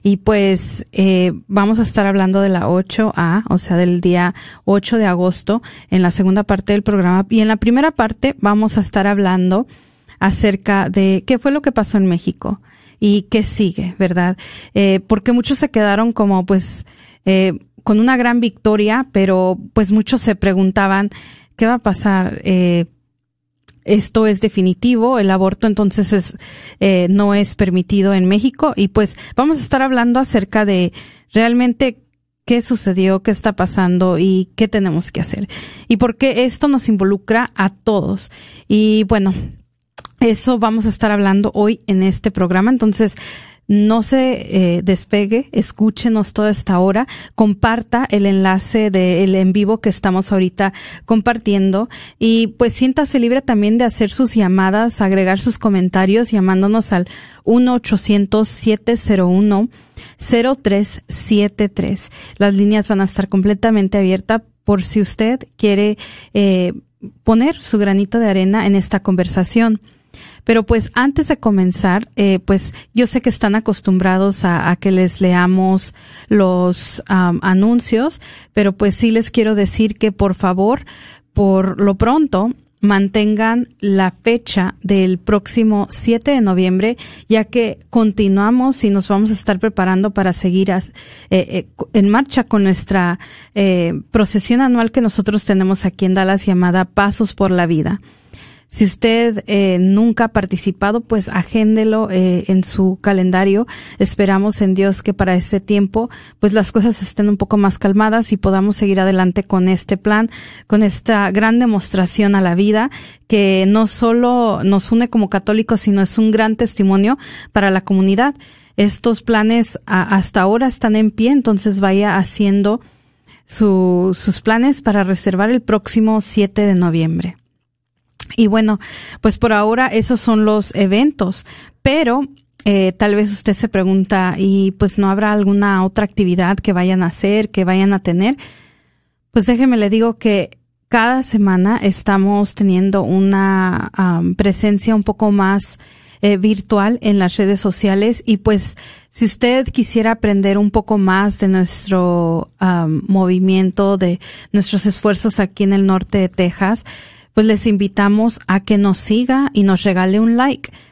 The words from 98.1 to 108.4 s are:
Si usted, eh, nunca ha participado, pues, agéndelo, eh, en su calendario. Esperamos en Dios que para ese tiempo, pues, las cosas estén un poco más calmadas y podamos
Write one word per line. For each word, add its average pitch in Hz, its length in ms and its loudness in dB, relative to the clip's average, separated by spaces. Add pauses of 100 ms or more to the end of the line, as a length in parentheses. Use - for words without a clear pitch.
Si - 140 0
usted, 226 640 0
eh, 196 340 0
nunca 214 440 2
ha - 20 0
participado, 202 720 -4
pues, 214 260 -2
agéndelo, 220 840 0
eh, 185 380 0
en 190 140 2
su 185 380 -2
calendario. 196 640 0 (320)
Esperamos 196 640 0
en 190 140 2
Dios 196 260 0
que 196 140 -4
para 190 180 -2
ese 180 260 -2
tiempo, 202 520 -2 (260)
pues, 208 160 0
las 214 180 0
cosas 220 300 0
estén 208 280 -2
un 208 80 0
poco 202 200 -2
más 196 220 2
calmadas 214 520 0
y 208 60 2
podamos 196 380 0